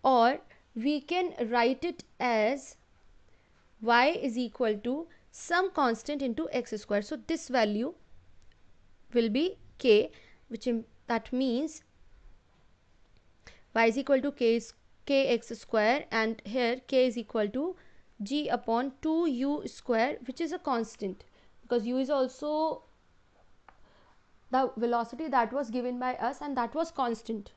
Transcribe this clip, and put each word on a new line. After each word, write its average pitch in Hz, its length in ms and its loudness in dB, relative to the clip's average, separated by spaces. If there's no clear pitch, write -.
or 254 340 6
we 277 260 0
can 349 320 -2
write 240 340 2
it 349 220 -6
as 240 560 0
y 240 280 4
is 277 280 -2
equal 233 480 -2
to 285 220 -4
some 370 400 -2
constant 269 500 0
into 269 320 -2
x 233 260 -4
square. 208 220 -2
So 262 160 -8
this - 220 -6
value 233 460 0
will 233 160 4
be 311 260 0
k, 214 320 6
which - 180 -8
im-, 226 180 0
that 226 260 -4
means 262 500 -2
y 226 120 4
is 226 100 2
equal 269 240 2
to 285 120 -2
k 233 240 2
is - 180 -6
k 269 220 4
x 233 200 0
square, 226 520 2
and 220 340 -2
here 240 320 0
k 262 200 4
is 233 100 0
equal 214 320 -2
to 302 260 -4
g 277 260 -2
upon 247 520 0
two 320 260 2
U 277 380 0
square, 240 640 -2
which 262 160 -6
is 311 100 -4
a 359 60 -6
constant 220 680 -6
because 233 240 -2
u 247 100 -2
is 262 140 0
also 302 720 -2
the 254 260 2
velocity 240 520 -2
that 240 220 2
was 254 200 -4
given 247 280 -4
by 254 180 -4
us, 277 260 -4
and 285 160 -6
that 233 160 -2
was 330 160 -2
constant. 226 680 -6